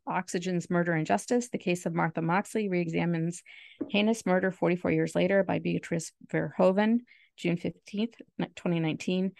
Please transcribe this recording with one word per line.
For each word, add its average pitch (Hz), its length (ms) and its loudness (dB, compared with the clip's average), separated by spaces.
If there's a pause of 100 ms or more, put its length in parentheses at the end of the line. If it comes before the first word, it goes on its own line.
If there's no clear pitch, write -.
Oxygen's 180 640 -2
Murder 175 260 2
and 156 120 0
Justice, 240 420 0
The - 100 -6
Case 175 280 -2
of 165 80 -4
Martha 165 280 0
Moxley, 202 460 0
Reexamines 170 680 0 (520)
Heinous 214 380 2
Murder 185 240 2
forty-four 175 400 0
Years 160 240 0
Later 185 300 4
by 175 160 -2
Beatrice 170 500 -4 (160)
Verhoeven, 190 720 2 (380)
June 175 200 -2
fifteenth, 202 580 -6 (240)
ni-, 175 160 -4
twenty 170 260 -2
nineteen, 185 600 0